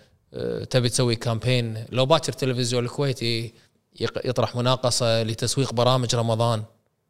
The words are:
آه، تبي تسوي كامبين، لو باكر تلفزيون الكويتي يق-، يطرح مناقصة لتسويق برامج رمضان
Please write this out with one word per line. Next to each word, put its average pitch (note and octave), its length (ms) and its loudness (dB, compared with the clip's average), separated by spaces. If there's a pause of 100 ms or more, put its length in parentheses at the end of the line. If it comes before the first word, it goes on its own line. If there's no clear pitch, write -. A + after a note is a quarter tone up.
(340)
آه، A#1+ 300 -4
تبي B2 240 2
تسوي A#2+ 280 2
كامبين، A#2 760 -2
لو B2+ 140 2
باكر D3+ 260 2
تلفزيون B2 520 0
الكويتي A#2+ 680 -2 (460)
يق-، - 260 -4
يطرح A#2 300 0
مناقصة A#2+ 640 2
لتسويق A#2+ 500 -2
برامج A#2+ 420 2
رمضان A#2 500 2 (460)